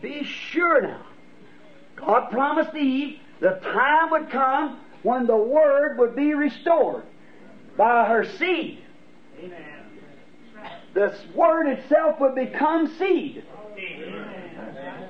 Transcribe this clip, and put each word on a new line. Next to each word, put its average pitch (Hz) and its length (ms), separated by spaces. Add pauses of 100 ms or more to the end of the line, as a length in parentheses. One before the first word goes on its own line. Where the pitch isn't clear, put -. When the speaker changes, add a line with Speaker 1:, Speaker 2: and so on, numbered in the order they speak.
Speaker 1:
be 277 220
sure - 580
now. - 200 (920)
God - 340
promised 302 460
Eve 277 440 (200)
the 180 120 (120)
time 302 480
would 311 180
come 269 500 (220)
when 240 260
the 226 100
Word 285 600
would 233 180
be 294 180
restored 294 720 (720)
by 233 280
her 220 200
seed. - 540 (600)
Speaker 2:
Amen. 359 220 (1300)
Speaker 1:
This 196 240 (160)
Word 320 340
itself 302 520
would 262 160
become 302 520 (100)
seed. 359 460 (340)
Speaker 2:
Amen. 175 720 (600)